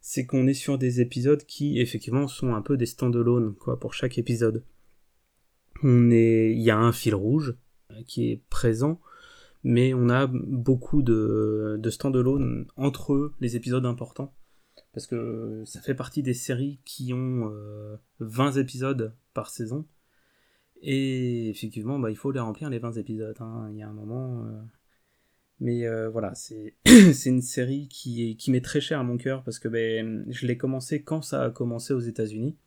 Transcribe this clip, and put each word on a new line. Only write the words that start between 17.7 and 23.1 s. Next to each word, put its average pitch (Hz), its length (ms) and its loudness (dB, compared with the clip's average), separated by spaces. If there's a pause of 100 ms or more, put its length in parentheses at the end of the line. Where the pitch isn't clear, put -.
vingt 123 340 0
épisodes 131 600 -2 (200)
par - 160 -8
saison. 127 360 -10 (960)
Et 127 680 -2
effectivement, 110 500 -6
bah, 117 100 -2
il 107 80 -6
faut 139 140 -4
les 135 80 -4
remplir, 117 300 -6
les 117 100 -4
vingt 117 140 -8
épisodes, 110 460 -8